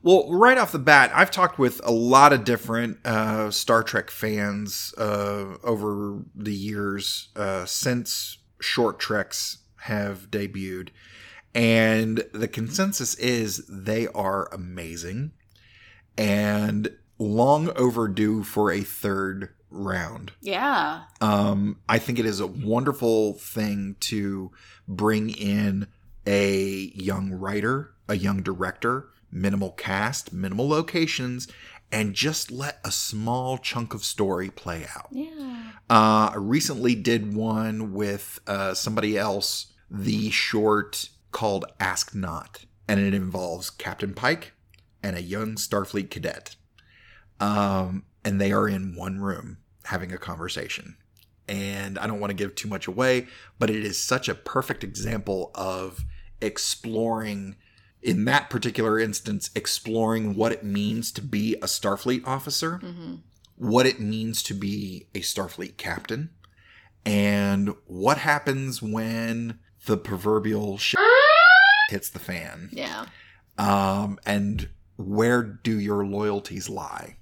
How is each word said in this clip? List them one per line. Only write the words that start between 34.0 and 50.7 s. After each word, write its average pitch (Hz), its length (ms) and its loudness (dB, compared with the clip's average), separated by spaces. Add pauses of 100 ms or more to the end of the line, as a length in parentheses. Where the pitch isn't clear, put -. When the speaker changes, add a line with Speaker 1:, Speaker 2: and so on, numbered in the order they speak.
Speaker 1:
story 95 460 -2
play - 340 -10 (100)
out. - 160 -14
Speaker 2:
Yeah. 269 520 -10 (260)
Speaker 1:
Uh, 107 440 8
I - 40 -8
recently 123 560 0
did 107 420 0
one 110 560 -2
with, 101 540 -6
uh, 98 300 -2
somebody 107 420 0
else, 101 560 -2 (160)
the 107 400 -2
short 107 800 0 (220)
called 101 320 -2 (160)
Ask 92 360 -4
Not, - 500 -8 (220)
and 101 120 2
it 98 140 2
involves 92 560 -4
Captain - 460 -8
Pike 151 380 -2 (500)
and 95 120 -4
a 87 60 -6
young 107 340 -6
Starfleet 98 540 -4
cadet. - 460 -10 (840)
Um, 98 640 0 (200)
and 98 160 0
they 98 100 2
are 104 160 2
in 95 280 -4
one 95 240 -8
room 87 380 -8 (280)
having 90 260 -6
a 90 60 -10
conversation. - 800 -10 (500)